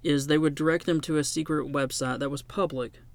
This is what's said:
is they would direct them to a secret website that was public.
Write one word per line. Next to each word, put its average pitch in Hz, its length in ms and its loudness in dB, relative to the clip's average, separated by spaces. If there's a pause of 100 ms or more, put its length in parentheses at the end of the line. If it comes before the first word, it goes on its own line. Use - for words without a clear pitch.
is 143 240 2
they 151 100 4
would 156 180 4
direct 160 300 2
them 165 160 2
to 156 160 0
a 147 60 2
secret 156 480 -2
website 131 480 -2
that 139 100 -2
was 135 140 -6
public. 135 560 -4 (140)